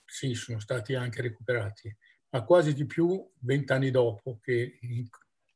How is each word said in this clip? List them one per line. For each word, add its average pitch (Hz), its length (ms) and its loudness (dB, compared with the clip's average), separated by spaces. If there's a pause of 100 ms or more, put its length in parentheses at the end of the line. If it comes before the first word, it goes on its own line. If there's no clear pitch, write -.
sì, 131 300 -4
sono 110 260 -6
stati 123 340 -4
anche 123 260 -4
recuperati, 113 720 -4 (360)
ma 113 140 -2
quasi 160 300 6
di 135 120 -2
più 175 420 0 (120)
vent'anni 135 500 2
dopo 120 500 0
che 123 420 -2
in 120 240 -6 (500)